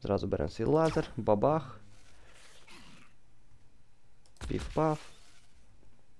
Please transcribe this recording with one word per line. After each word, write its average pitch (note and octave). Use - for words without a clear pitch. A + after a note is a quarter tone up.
Зразу G2+
беремо F#2+
свій A2
лазер, D#3
бабах. B2
Півпав. D#3